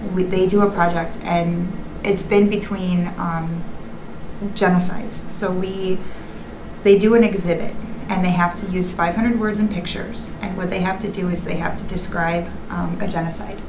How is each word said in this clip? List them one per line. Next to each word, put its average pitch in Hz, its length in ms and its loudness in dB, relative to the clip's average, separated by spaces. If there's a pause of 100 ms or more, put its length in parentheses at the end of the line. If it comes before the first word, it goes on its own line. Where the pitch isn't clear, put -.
(140)
We, 185 100 2
they 185 240 2
do 202 140 4
a 202 80 4
project, 170 540 0
and 175 460 0 (340)
it's 202 200 4
been 208 260 6
between, 185 680 0
um, 170 440 -2 (920)
genocides. 180 800 2
So 190 200 2
we, 190 460 0 (880)
they 202 160 8
do 220 160 6
an 233 80 8
exhibit, 175 500 2 (360)
and 185 140 0
they 180 80 4
have 175 240 2
to 190 140 -2
use 180 220 2
five 175 240 0
hundred 233 240 2
words 208 200 0
and 208 120 2
pictures, - 680 -4
and 185 160 -6
what 180 120 -2
they 185 100 -2
have 190 220 0
to 208 60 -4
do 180 220 -2
is 175 160 0
they - 100 -2
have 170 220 -2
to - 80 -6
describe, - 600 -2 (220)
um, 175 300 -2
a 190 80 0
genocide. 175 500 -4 (120)